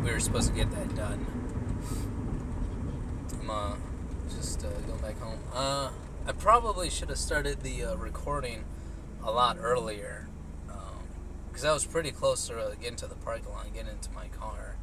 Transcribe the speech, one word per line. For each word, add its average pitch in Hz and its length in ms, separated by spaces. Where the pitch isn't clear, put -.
We - 80
were - 80
supposed - 300
to - 60
get - 160
that - 240
done. - 300
I'm, - 80
uh, 104 260
just, - 280
uh, - 40
going - 140
back 107 180
home. 113 200
Uh, 135 360
I 143 60
probably 202 560
should - 200
have 135 80
started 143 460
the, 131 220
uh, 139 100
recording 131 680
a 113 80
lot 120 300
earlier. 110 680
Um, - 60
'cause - 100
I 151 80
was 147 140
pretty 160 260
close 135 360
to, 117 120
uh, 107 120
getting 117 160
to - 100
the - 80
parking - 380
lot - 120
and - 80
getting - 180
into - 200
my - 160
car. - 560